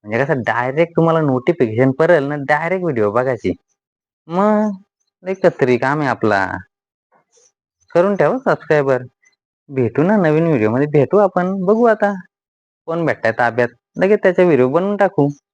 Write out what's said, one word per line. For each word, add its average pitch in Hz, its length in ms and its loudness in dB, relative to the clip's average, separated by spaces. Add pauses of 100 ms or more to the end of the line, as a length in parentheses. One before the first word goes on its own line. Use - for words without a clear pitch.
म्हणजे 113 200 -2
कसं 147 220 -2
डायरेक्ट 131 500 -2
तुम्हाला 165 260 2
नोटिफिकेशन 131 760 0
पडेल 160 260 2
ना, 147 120 -6 (120)
डायरेक्ट 170 360 -2
व्हिडिओ 113 280 0
बघायची. 120 400 -2 (760)
मग 208 420 0 (540)
लय 190 180 -6
कत्तरी 127 360 2
काम 139 220 -2
आहे 143 100 -2
आपला. 104 360 0 (1400)
करून 190 260 2
ठेवा 170 240 2
सबस्क्रायबर. 143 600 0 (680)
भेटू 131 340 -2
ना 196 160 2
नवीन 160 280 2
व्हिडिओमध्ये, 127 440 0
भेटू 147 280 2
आपण, 185 340 0 (120)
बघू 220 220 2
आता 214 260 0 (760)
कोण 165 180 -4
भेटताय 117 320 -2
ताब्यात, 117 300 0 (280)
लगेच 202 260 0
त्याचा 185 220 2
व्हिडिओ 127 260 4
बनवून 190 260 -2
टाकू. 175 320 0 (260)